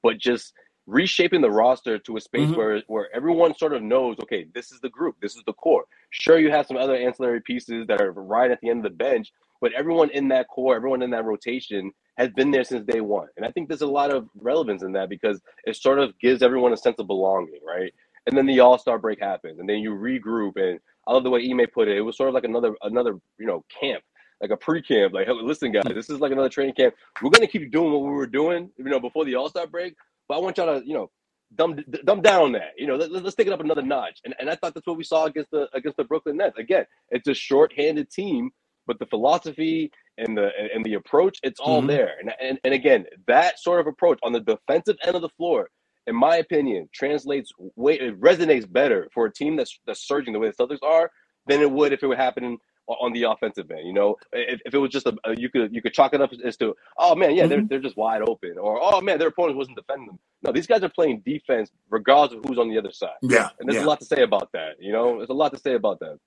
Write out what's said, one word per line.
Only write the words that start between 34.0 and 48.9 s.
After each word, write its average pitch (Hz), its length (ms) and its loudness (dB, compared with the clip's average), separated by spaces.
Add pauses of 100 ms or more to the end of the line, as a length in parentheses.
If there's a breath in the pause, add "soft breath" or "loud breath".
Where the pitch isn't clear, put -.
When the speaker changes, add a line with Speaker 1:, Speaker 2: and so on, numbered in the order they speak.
Speaker 1:
And, 131 120 -12
and 135 120 -8
I 170 60 -4
thought 170 180 -8
that's 160 120 -14
what 165 120 -6
we 160 80 -10
saw 160 200 2
against 151 260 -6
the, 143 220 -2
against 135 240 -6
the 139 60 -2
Brooklyn 151 340 -4
Nets. 175 220 0
Again, 151 260 0 (240)
it's 123 200 -4
a 135 40 0
shorthanded 147 800 0
team, 147 400 -4 (340)
but 117 140 -6
the 120 80 -8
philosophy 160 840 -2 (260 soft breath)
and 113 200 -4
the, 101 120 0 (100)
and, 107 160 -6
and 113 100 -4
the 107 100 -2
approach, 156 460 0
it's - 180 -6
all 151 200 2
Speaker 2:
Mm-hmm. 135 80 0
Speaker 1:
there. 127 320 0
And, 110 200 -10
and, 131 240 -6
and 131 100 2
again, 127 320 4 (200)
that 151 340 4
sort 175 200 2
of 151 80 0
approach 160 340 2
on 120 120 -2
the 117 80 -2
defensive 139 600 0
end 175 120 0
of 175 60 -2
the 165 80 -8
floor, 151 400 -2 (360)
in 117 100 -4
my 147 200 6
opinion, 139 580 0
translates 139 580 -4 (240)
way, 139 220 2
it 113 220 -6
resonates 127 520 4
better 113 420 2